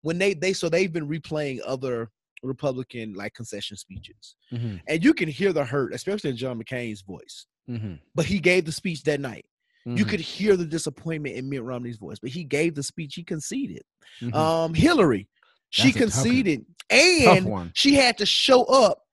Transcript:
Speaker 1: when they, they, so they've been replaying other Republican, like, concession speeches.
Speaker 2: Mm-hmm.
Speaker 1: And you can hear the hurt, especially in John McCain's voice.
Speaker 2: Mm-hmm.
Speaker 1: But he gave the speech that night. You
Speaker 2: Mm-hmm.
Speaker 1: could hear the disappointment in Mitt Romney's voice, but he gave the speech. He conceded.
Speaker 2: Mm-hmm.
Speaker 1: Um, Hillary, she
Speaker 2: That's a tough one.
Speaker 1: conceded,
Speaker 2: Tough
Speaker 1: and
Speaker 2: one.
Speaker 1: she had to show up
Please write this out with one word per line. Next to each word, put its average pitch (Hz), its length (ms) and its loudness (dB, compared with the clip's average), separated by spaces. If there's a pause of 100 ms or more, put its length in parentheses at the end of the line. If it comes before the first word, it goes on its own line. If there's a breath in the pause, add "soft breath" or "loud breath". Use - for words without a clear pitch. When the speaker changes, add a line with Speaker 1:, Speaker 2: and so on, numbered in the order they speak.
Speaker 1:
when 165 160 -4
they, 196 160 2
they, 175 200 -2
so 180 140 -4
they've 175 240 2
been 156 160 -6
replaying 147 580 -6
other 123 440 -6 (340)
Republican, 127 720 -6
like, 101 200 -10
concession 104 440 -12
speeches. - 580 -20 (160)
Speaker 2:
Mm-hmm. 117 240 -6 (140)
Speaker 1:
And 165 140 -2
you 302 100 8
can 170 160 -2
hear 180 240 0
the 151 100 0
hurt, 127 300 -2
especially 180 380 -4
in 123 40 -4
John 120 260 -6
McCain's 113 420 -8
voice. - 420 -18 (240)
Speaker 2:
Mm-hmm. 107 240 -8 (220)
Speaker 1:
But 156 100 2
he 185 140 0
gave 180 260 4
the 160 80 -6
speech 165 300 -6
that 147 180 0
night. 117 240 -10 (400)
You 120 80 -6
Speaker 2:
Mm-hmm. 202 160 0
Speaker 1:
could 202 100 -2
hear 190 380 0
the 175 80 -2
disappointment 151 680 -6
in 131 140 -8
Mitt 135 140 -6
Romney's 120 340 -8
voice, 107 220 -12
but 107 120 -8
he 170 120 -8
gave 147 320 0
the 139 80 -6
speech. 151 320 -10
He 175 80 -12
conceded. 185 600 -8 (380 soft breath)
Speaker 2:
Mm-hmm. 120 140 -4
Speaker 1:
Um, 160 380 0
Hillary, 160 560 4 (400)
she - 220 4
Speaker 2:
That's - 40 0
a - 40 -2
tough - 20 4 (160)
one. 135 60 0
Speaker 1:
conceded, 208 420 2 (240)
Speaker 2:
Tough 302 480 8
Speaker 1:
and 185 80 2
Speaker 2:
one. 87 300 -4
Speaker 1:
she 277 200 4
had 247 240 4
to 202 60 0
show 254 400 4
up 240 340 4 (140)